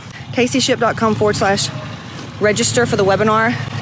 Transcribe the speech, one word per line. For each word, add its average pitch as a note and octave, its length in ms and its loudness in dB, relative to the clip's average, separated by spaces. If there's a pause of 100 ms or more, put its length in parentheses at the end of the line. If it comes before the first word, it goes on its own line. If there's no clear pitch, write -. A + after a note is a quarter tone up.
(340)
K B3 140 2
C C4 120 0
ship A#3+ 200 0
dot - 180 0
com A3 160 2
forward G#3 220 2
slash G3+ 340 0 (720)
register G#3+ 460 2
for A#3 80 0
the G3 100 2
webinar G#3+ 460 4 (300)